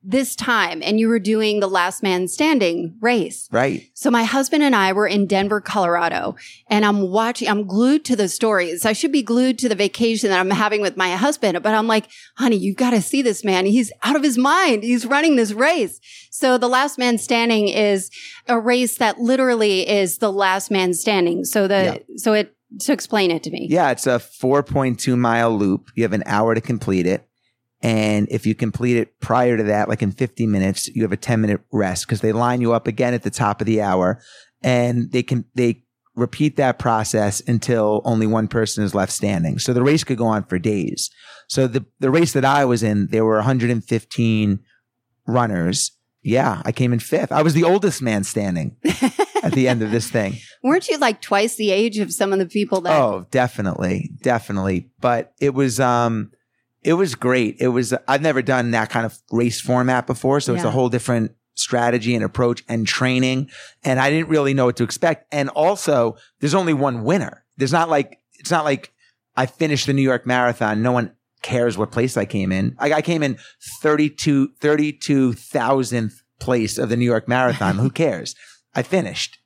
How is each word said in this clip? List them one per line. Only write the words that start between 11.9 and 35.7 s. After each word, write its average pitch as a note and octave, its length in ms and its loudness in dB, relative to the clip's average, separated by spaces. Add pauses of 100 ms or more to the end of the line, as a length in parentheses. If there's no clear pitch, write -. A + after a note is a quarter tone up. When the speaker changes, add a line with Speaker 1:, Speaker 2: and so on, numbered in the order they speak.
Speaker 1:
"Honey, A#3+ 200 2
you've F#3+ 200 -2
gotta B3 260 2
see C#4 180 0
this A#3 240 0
man. F#3 220 2
He's A3 240 2 (140)
out C4+ 100 2
of C#4+ 80 2
his B3+ 160 0
mind. C#4 460 2
He's A#3+ 200 0
running C#4+ 300 2
this A3+ 180 2
race." C4 460 0 (320)
So B3+ 260 2
the A#3+ 120 0
Last C4 300 0
Man B3 200 2
Standing A#3 480 2
is G3+ 420 0 (380)
a A#3+ 140 2
race B3 380 0
that G#3+ 200 0
literally A#3 680 2
is G3+ 300 0
the G#3 140 0
last G3 380 0
man F#3 240 2
standing. F3+ 500 0
So G3 220 0
the, F#3+ 160 2 (260)
Speaker 2:
Yeah. - 80 -16
Speaker 1:
so A3 160 0
it, G#3+ 220 0 (240)
so - 140 0
explain G3 400 0
it D#3+ 100 -4
to D3+ 80 -10
me. - 180 -8
Speaker 2:
Yeah, D#3 220 2
it's A#2 160 -2
a B2 140 2
four C#3 420 0
point C3 380 -2
two B2 160 0
mile A#2 420 2
loop. G2+ 380 0
You A2+ 80 2
have F#2+ 80 -2
an G#2+ 140 -2
hour A2 280 2
to A2 60 0
complete F#2+ 460 -2
it. F#2+ 180 -2 (580)
And G#2+ 480 0
if - 160 -4
you A2 80 2
complete A#2+ 420 0
it - 240 -4
prior B2 380 2
to G#2+ 60 0
that, G#2 240 2
like A#2 140 -2
in G2+ 80 0
fifty A#2 360 -4
minutes, G2 420 0
you A2+ 140 -4
have G2 100 0
a G2+ 40 -2
ten A2+ 260 -2
minute G#2 180 0 (100)
rest F#2+ 380 -2
'cause G#2+ 140 -2
they A2 100 0
line A#2+ 300 0
you A#2 100 2
up A#2 140 0
again B2 260 0
at A#2+ 100 -4
the G2+ 80 -4
top G#2 300 -2
of G2+ 60 -2
the G#2+ 160 2
hour, F#2+ 380 0 (420)
and A#2+ 500 0
they B2 100 0
can, A#2+ 220 -4 (100)
they A#2+ 300 0 (320)